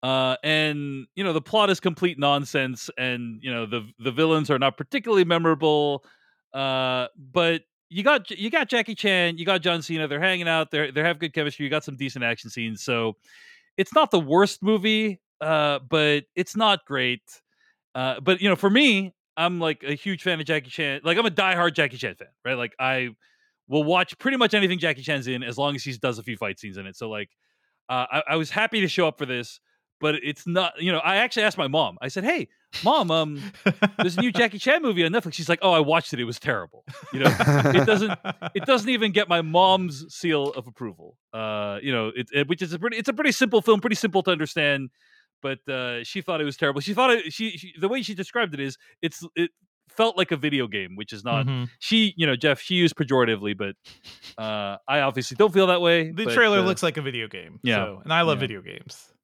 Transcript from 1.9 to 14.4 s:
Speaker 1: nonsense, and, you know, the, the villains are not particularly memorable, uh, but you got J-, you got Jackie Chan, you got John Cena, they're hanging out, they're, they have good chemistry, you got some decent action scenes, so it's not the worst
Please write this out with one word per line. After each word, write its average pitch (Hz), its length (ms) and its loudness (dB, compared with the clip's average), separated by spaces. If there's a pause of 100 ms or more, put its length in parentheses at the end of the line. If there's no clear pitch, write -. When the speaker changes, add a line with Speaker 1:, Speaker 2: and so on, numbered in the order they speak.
Speaker 1:
nonsense, 143 800 0
and, 120 460 -6
you 127 100 -6
know, 117 140 -4
the, 107 200 -6 (120)
the 120 100 -4
villains 156 400 2
are 143 80 2
not 135 180 0
particularly 208 480 0
memorable, 151 800 2 (520)
uh, 131 500 -2 (100)
but 165 460 0 (280)
you 170 120 -6
got 254 240 4
J-, 214 100 -12
you 202 140 -4
got 302 180 0
Jackie 226 280 -2
Chan, 180 420 0
you 170 80 -8
got 190 160 2
John 170 220 0
Cena, 156 240 -4
they're 143 120 -4
hanging 180 280 0
out, 160 240 0
they're, 147 200 -2
they 139 120 -2
have 165 160 2
good 160 140 -6
chemistry, 147 320 -4
you 135 40 -4
got 151 140 -2
some 139 140 -12
decent 131 280 -4
action 117 240 -4
scenes, 113 320 -8
so 117 340 -2 (600)
it's 190 160 -2
not 285 160 4
the 196 100 4
worst 170 440 2